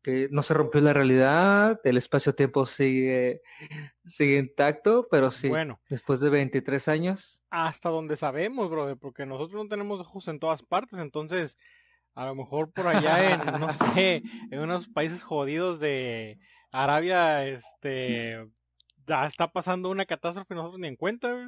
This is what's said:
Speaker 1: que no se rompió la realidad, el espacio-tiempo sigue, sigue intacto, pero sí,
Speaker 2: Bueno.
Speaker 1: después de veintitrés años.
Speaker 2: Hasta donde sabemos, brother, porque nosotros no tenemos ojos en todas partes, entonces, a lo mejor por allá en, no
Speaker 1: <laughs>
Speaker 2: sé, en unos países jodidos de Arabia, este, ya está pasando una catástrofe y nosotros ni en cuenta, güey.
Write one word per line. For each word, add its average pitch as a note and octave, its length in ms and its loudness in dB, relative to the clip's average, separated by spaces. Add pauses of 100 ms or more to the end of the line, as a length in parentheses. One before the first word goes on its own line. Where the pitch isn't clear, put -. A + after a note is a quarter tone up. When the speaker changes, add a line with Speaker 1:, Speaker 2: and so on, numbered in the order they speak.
Speaker 1:
que C3 280 -2
no C#3+ 120 0
se D#3+ 120 0
rompió D3+ 260 4
la D3 120 6
realidad, D#3 920 6
el B2 140 4
espacio-tiempo C3+ 680 2
sigue, C3 720 0 (640)
sigue C#3+ 340 2
intacto, D3 720 2
pero C3 220 4
sí, C#3 160 -4
Speaker 2:
Bueno. D3 400 -4
Speaker 1:
después C3 320 -2
de C#3+ 100 4
veintitrés C#3 560 0
años. E3+ 640 -4
Speaker 2:
Hasta E3 380 -4
donde D#3+ 280 -4
sabemos, F3 540 -4
brother, C#3+ 260 -4
porque C3+ 300 -12
nosotros D#3 380 -8
no G#3 40 -16
tenemos G3+ 320 -8
ojos F3+ 280 -14
en D#3 100 -8
todas D#3+ 240 -2
partes, G3 380 -6
entonces, D#3 580 -6 (580)
a B2+ 100 -8
lo C3+ 80 -8
mejor C#3+ 380 -6
por F#3 160 -2
allá F3 460 4
en, D#3 260 -4
no D#3+ 80 -2
Speaker 1:
<laughs> - 280 0
Speaker 2:
sé, F#3 260 2 (280)
en C3+ 100 -10
unos E3+ 280 -4
países D#3+ 340 -4
jodidos D#3+ 560 -2
de B2 600 -4 (320)
Arabia, D#3 760 2
este, B2 960 -6 (640)
ya D3 200 0
está E3 260 -4
pasando F3+ 380 -4
una F#3+ 160 -2
catástrofe F3 480 -8
y - 20 -8
nosotros F3 240 -10
ni F3 80 -8
en C3 80 -12
cuenta, A#3 360 -4
güey. B3 160 -10